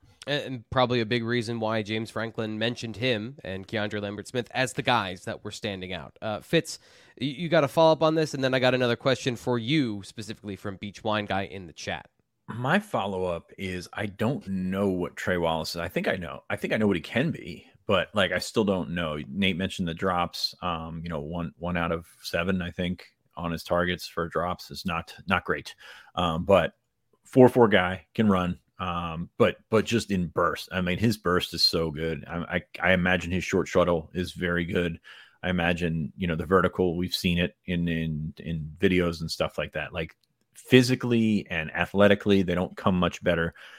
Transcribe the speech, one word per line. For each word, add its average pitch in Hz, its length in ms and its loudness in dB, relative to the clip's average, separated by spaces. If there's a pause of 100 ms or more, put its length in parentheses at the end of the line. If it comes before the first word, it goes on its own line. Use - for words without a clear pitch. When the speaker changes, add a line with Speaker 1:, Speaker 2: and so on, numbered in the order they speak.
(260)
Speaker 1:
And, 139 160 -4
and 117 280 -12
probably 123 300 2
a 113 60 0
big 117 180 0
reason 117 360 -2
why 110 220 0
James 110 280 -4
Franklin 110 480 -6
mentioned 113 380 -4
him 120 480 -2
and 95 220 -8
Keandre 107 340 -4
Lambert-Smith 104 520 -6
as 127 200 -2
the 143 100 -6
guys 101 420 0
that 98 200 -8
were 104 60 -8
standing 92 420 -8
out. 76 280 -10
Uh, 107 200 -6
Fitz, - 380 -2 (420)
y-, 131 60 -4
you 151 220 -6
got 151 160 4
a 139 40 0
follow-up 160 340 4
on 156 120 4
this, 156 200 0
and 135 80 -4
then 131 120 2
I 131 40 4
got 127 160 4
another 123 220 2
question 127 400 0
for 123 220 -2
you 113 440 0
specifically 104 540 -12
from 98 200 -10
Beach - 280 -12
Wine 107 220 -2
Guy 98 180 -2
in 92 220 -12
the 76 60 -18
chat. - 360 -10 (380)
Speaker 2:
My 127 320 0
follow-up 92 800 -4
is 92 380 -6
I 104 100 -6
don't 107 420 -2
know 95 420 0
what 90 280 -2
Trey 90 220 0
Wallace 82 320 0
is. 85 100 -8
I 85 80 -4
think 180 200 -4
I - 80 0
know. 73 340 -10
I 104 60 -4
think - 180 -4
I - 20 0
know 110 100 2
what 98 100 4
he 82 40 -2
can - 300 -2
be, - 360 -12 (200)
but, 92 260 2
like, 92 200 2
I 90 60 0
still - 260 0
don't 92 260 0
know. 82 280 -4 (100)
Nate 92 280 2
mentioned 95 320 -4
the 82 60 -4
drops. 87 640 -2
Um, 82 420 -6
you 85 60 -8
know, 80 120 -4
one, 82 360 -6
one 87 220 -4
out 85 120 0
of 85 160 -4 (160)
seven, 92 380 -2
I 87 100 -6
think, 90 360 -6 (280)
on 85 160 -6
his 82 140 -6
targets 87 420 0
for 85 220 -6
drops 85 420 -6
is 73 140 -14
not, 85 300 -6 (120)
not 90 200 0
great. 76 280 -4 (420)
Um, 85 280 0
but 90 300 4 (500)
four 127 240 8
four 123 180 6
guy, 92 480 2
can 110 140 4
run, 90 300 2 (200)
um, 87 600 -6
but, 104 180 4 (140)
but 104 160 4
just 110 240 0
in 90 160 2
burst. 82 440 -2
I 92 120 -2
mean, 90 160 0
his 107 180 2
burst 87 380 0
is 82 100 0
so 82 260 2
good. 78 380 -4
I, 85 80 -6
I, 87 260 -2 (280)
I - 20 8
imagine 90 380 2
his 92 140 0
short 90 240 0
shuttle 87 440 2
is 87 200 -4
very 87 340 -2
good. 87 340 -2 (420)
I 90 60 -2
imagine, 85 680 0
you 95 80 -2
know, 82 100 0
the 82 80 -4
vertical, 87 540 4
we've 90 160 -2
seen 87 240 2
it 87 260 0
in, 87 240 -2
in, 80 480 -4
in 80 420 -8
videos 87 440 2
and 80 80 -6
stuff - 260 -4
like 76 160 -6
that. 76 220 -8
Like, 82 200 -8 (400)
physically 120 960 4
and 80 240 -4
athletically, 98 680 4
they 87 120 0
don't 90 220 -2
come 95 200 0
much 87 260 0
better 85 300 0 (260)